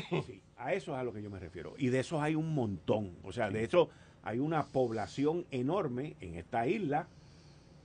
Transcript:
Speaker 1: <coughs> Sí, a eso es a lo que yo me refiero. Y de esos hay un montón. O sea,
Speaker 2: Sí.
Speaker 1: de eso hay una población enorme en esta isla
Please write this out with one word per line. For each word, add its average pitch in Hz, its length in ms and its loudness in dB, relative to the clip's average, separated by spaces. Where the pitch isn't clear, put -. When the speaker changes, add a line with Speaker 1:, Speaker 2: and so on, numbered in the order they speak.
Speaker 1:
<coughs> 165 160 0
Sí, 101 160 -14
a 131 160 -2
eso 180 200 -2
es 135 60 -2
a 127 40 -2
lo 120 100 -4
que 104 80 -8
yo 104 80 -8
me 98 100 -10
refiero. 82 380 -10
Y 123 120 2
de 131 100 4
esos 147 220 -2
hay 151 120 2
un 160 220 0
montón. 104 560 0
O 95 80 -8
sea, 110 180 0
Speaker 2:
Sí. 98 40 0
Speaker 1:
de 110 100 2
eso 156 260 6
hay 110 160 -2
una 156 260 2
población 135 880 0
enorme 143 680 -2
en 87 140 -8
esta 113 320 -2
isla 175 400 0